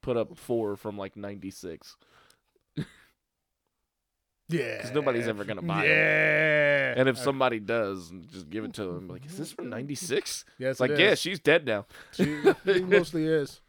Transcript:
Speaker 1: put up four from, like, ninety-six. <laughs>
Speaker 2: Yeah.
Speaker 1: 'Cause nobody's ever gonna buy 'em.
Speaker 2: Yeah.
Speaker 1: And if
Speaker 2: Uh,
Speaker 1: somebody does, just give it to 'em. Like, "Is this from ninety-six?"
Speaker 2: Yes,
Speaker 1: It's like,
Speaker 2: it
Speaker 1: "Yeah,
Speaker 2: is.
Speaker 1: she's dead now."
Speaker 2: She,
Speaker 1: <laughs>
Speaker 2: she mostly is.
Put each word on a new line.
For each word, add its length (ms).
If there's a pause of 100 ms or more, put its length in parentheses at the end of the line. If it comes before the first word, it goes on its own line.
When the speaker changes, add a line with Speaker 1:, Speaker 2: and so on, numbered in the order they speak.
Speaker 1:
put 160
up 200
four 400
from, 200
like, 200
ninety-six. 840
<laughs> 40 (2500)
Speaker 2:
Yeah. 320
Speaker 1:
'Cause 120
nobody's 340
ever 160
gonna 180
buy 240
'em. 40
Speaker 2:
Yeah. 1040
Speaker 1:
And 140
if 80
Speaker 2:
Uh, 40
Speaker 1:
somebody 380
does, 500 (220)
just 180
give 140
it 120
to 80
'em. 260
Like, 160
"Is 120
this 140
from 180
ninety-six?" 760 (120)
Speaker 2:
Yes, 180
Speaker 1:
It's 40
like, 120
Speaker 2:
it 80
Speaker 1:
"Yeah, 120
Speaker 2:
is. 80
Speaker 1:
she's 220
dead 240
now." 200 (280)
Speaker 2:
She, 280 (120)
Speaker 1:
<laughs> 120
Speaker 2:
she 200
mostly 400
is. 440